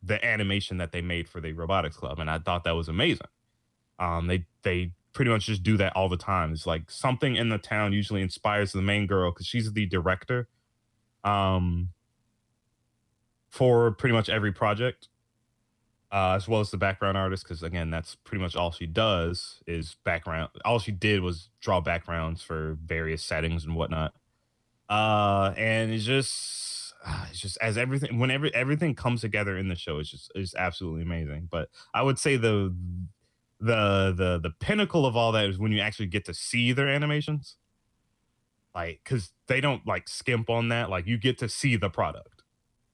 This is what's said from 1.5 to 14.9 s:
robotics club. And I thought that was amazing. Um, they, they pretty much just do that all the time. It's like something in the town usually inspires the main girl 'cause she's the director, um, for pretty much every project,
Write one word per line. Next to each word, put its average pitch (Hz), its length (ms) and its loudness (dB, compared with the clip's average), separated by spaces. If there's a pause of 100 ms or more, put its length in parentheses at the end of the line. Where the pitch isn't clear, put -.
robotics 82 460 -2
club. 73 200 -8
And 78 120 -2
I 80 80 -2
thought 87 260 -2
that 82 100 2
was 82 140 -2
amazing. 110 380 0 (720)
Um, 85 280 -2
they, 90 200 0 (160)
they 90 300 -2 (200)
pretty 123 180 2
much 110 140 2
just 101 180 -2
do 107 140 4
that 95 180 2
all 95 140 4
the 90 80 0
time. 85 360 0
It's 80 140 -6
like 82 240 -2
something 127 460 0
in 117 140 0
the 107 80 0
town 104 340 0
usually 101 300 0
inspires 104 500 0
the 95 100 -2
main 104 240 2
girl 92 240 2
'cause 90 160 -6
she's 110 260 -2
the 107 140 0
director, 92 600 -2 (760)
um, 92 680 2 (1600)
for 117 420 6
pretty 123 220 2
much 110 140 4
every 104 240 2
project, 107 560 0 (1000)